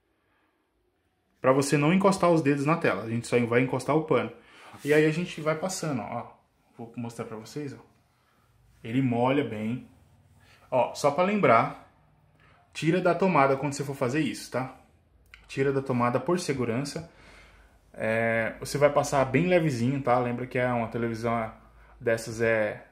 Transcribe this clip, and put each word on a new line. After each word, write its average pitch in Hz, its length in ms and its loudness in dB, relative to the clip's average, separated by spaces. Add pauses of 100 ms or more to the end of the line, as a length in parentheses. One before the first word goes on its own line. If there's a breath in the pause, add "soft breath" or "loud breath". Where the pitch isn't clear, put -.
(1400)
Pra 127 120 4
você 143 260 2
não 151 160 4
encostar 190 340 4
os 165 140 4
dedos 139 240 2
na 160 100 2
tela, 110 280 0
a 113 40 -8
gente 117 200 -4
só 123 180 2
vai 120 140 2
encostar 135 340 0
o 160 80 2
pano. 117 300 0 (520 loud breath)
E 143 80 0
aí 156 140 6
a 156 60 2
gente 170 280 -6
vai 151 140 -2
passando, 156 480 -4
ó. 120 300 -10 (440)
Vou 117 200 -14
mostrar 117 280 -8
pra 110 120 -12
vocês, 131 360 -12
ó. 113 60 -16 (1040)
Ele 120 180 -2
molha 127 440 2
bem. 110 440 -6 (800 soft breath)
Ó, 127 240 0
só 143 200 0
pra 180 100 0
lembrar, 156 680 2 (840 soft breath)
tira 170 280 0
da 175 140 2
tomada 147 420 4
quando 143 180 -4
você 139 100 -6
for 135 100 -8
fazer 135 280 0
isso, - 280 -6
tá? 131 260 -6 (720)
Tira 135 260 -2
da 135 100 -2
tomada 120 360 0
por 175 220 0
segurança. 135 720 -4 (800 soft breath)
É, 113 640 -2
você 139 200 -6
vai 143 120 4
passar 143 360 2
bem 135 200 2
levezinho, 143 540 2
tá? 123 180 2
Lembra 123 280 -4
que 127 120 -6
é 123 140 0
uma 117 160 -2
televisão 113 640 -4 (480 soft breath)
dessas 117 400 -2
é 110 520 0